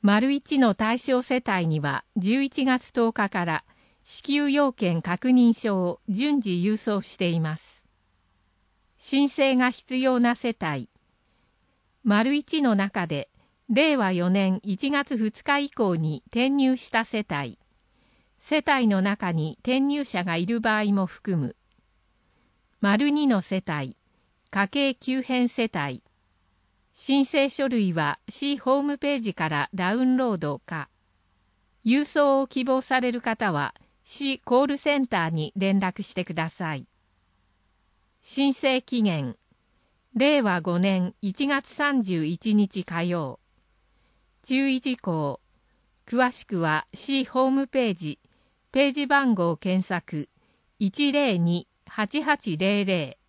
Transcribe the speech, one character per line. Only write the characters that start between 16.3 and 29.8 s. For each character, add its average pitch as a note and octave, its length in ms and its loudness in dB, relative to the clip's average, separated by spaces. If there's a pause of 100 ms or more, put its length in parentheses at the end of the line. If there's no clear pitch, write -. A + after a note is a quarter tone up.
入 C4 260 2
し - 140 -12
た A3+ 140 0
世 G#3+ 260 -6
帯。 C#3+ 280 -6 (800)
世 D4+ 280 -2
帯 C4 200 4
の G3 160 2
中 G3 300 -2
に D#3 280 -4
転 B3+ 200 0
入 C#4+ 240 0
者 F3+ 200 -4
が F3 120 -2
い F3 100 -2
る A#3 140 -2
場 A3 180 0
合 G#3 140 0
も G3 140 2
含 - 300 -4
む。 C#3+ 200 -4 (1200)
丸 G#3+ 300 2
二 D4 160 2
の G#3+ 160 2
世 F#3+ 260 -4
帯。 C#3+ 280 -6 (540)
家 G3 180 -2
計 C#4 260 0
急 B3+ 280 -4
変 B3 260 0
世 A3+ 260 -4
帯。 C#3+ 280 -6 (920)
申 C4+ 320 2
請 C#4 240 2
書 C4+ 180 -2
類 G#3+ 240 0
は D3+ 260 -2 (100)
市 C#4+ 300 -4
ホ C4+ 220 0
ー - 20 -2
ム C#4+ 160 -2
ペ C#4+ 180 -2
ー B3+ 40 -4
ジ G#3+ 140 -4
か D#3+ 140 -2
ら D3 260 -2
ダ F#3 200 0